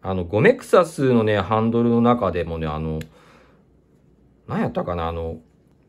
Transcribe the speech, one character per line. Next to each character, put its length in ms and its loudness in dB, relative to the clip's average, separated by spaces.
あ 120 -6
の、 100 -2
ゴ 160 -2
メ 140 6
ク 100 -4
サ 220 4
ス 280 0
の 100 4
ね、 180 2
ハ 180 0
ン 120 0
ド 120 2
ル 60 2
の 100 2
中 320 2
で 140 -4
も 140 -6
ね、 80 -4
あ 120 -4
の、 200 -6
何 140 -4
や 60 -2
っ 40 -4
た 140 -4
か 100 -4
な、 140 -4
あ 20 -6
の、 280 -8